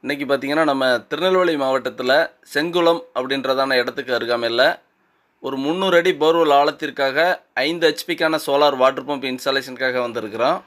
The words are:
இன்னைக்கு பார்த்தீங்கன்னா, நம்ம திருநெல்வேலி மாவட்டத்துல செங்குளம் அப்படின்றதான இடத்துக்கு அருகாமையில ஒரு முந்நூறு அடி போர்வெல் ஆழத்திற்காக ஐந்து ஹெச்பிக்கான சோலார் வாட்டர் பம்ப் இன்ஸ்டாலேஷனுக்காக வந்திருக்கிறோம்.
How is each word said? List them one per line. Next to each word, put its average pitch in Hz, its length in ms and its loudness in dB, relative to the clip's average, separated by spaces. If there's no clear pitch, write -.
இன்னைக்கு 143 260 -6
பார்த்தீங்கன்னா, 139 400 0
நம்ம 135 140 0
திருநெல்வேலி 180 520 0
மாவட்டத்துல 131 520 0
செங்குளம் 170 460 2
அப்படின்றதான 131 640 0
இடத்துக்கு 123 340 -6
அருகாமையில 117 480 0
ஒரு 135 220 -6
முந்நூறு 175 360 2
அடி 180 120 0
போர்வெல் 160 360 4
ஆழத்திற்காக 143 680 0
ஐந்து 165 240 0
ஹெச்பிக்கான 160 560 -2
சோலார் 143 360 2
வாட்டர் 131 260 2
பம்ப் 135 220 -6
இன்ஸ்டாலேஷனுக்காக 127 760 -4
வந்திருக்கிறோம். 117 600 -2